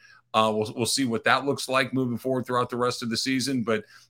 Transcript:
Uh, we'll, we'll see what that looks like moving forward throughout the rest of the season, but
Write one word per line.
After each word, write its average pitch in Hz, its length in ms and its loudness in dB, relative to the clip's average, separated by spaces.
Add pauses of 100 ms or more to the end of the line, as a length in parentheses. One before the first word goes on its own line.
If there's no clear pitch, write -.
(340)
Uh, 110 180 6
we'll, 107 220 -2
we'll 120 120 0
see 135 180 0
what 113 200 -2
that 127 200 4
looks 139 240 -2
like 131 240 2
moving 127 240 0
forward 127 300 -2
throughout 123 240 0
the 123 60 -6
rest 123 260 -2
of 117 80 -4
the 113 60 -2
season, 131 460 -2
but 107 220 0 (240)